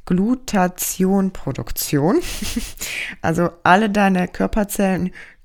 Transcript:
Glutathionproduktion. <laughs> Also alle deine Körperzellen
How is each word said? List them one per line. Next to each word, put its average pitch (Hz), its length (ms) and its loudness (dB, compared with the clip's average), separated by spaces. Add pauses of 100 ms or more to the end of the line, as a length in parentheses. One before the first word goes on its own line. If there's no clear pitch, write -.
Glutathionproduktion. 185 2250 0
<laughs> - 60 -8 (880)
Also 170 280 0 (140)
alle 202 260 6
deine 196 380 2
Körperzellen 190 880 -2 (320)